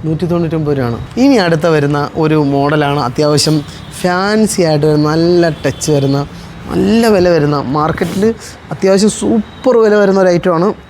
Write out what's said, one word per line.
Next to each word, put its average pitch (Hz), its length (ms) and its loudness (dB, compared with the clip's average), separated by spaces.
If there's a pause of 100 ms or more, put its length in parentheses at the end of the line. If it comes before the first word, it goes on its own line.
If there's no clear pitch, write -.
നൂറ്റി 160 260 -2
തൊണ്ണൂറ്റൊമ്പത് 160 460 -2
രൂപയാണ്. 120 200 -2 (240)
ഇനി 277 220 4
അടുത്ത 165 220 0 (100)
വരുന്ന 147 240 0 (240)
ഒരു 156 120 2 (160)
മോഡലാണ്, 143 560 0
അത്യാവശ്യം 151 480 0 (460)
ഫാൻസി 196 680 0
ആയിട്ട് 151 220 2
വരുന്ന, 151 220 2
നല്ല 170 380 2 (140)
ടച്ച് - 320 -4
വരുന്ന, 139 240 0 (520)
നല്ല 208 440 2
വില 180 200 2
വരുന്ന, 147 240 0 (180)
മാർക്കറ്റിൽ 165 460 -2 (500)
അത്യാവശ്യം 190 380 2 (100)
സൂപ്പർ 226 640 0
വില 208 180 2
വരുന്ന 196 220 2
ഒരു 180 100 4
ഐറ്റമാണ്. 175 340 0 (200)